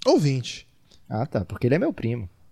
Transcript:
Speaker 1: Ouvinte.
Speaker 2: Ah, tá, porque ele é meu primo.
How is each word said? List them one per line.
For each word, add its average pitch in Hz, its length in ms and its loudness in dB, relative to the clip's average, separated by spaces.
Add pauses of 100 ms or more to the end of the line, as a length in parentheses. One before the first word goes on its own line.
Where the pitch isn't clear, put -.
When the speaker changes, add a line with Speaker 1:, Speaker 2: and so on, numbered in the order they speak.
Speaker 1:
Ouvinte. 147 600 2 (400)
Speaker 2:
Ah, 113 200 -4
tá, 101 180 -4
porque - 220 -4
ele 123 80 4
é 160 40 2
meu 269 140 0
primo. 117 360 -6 (240)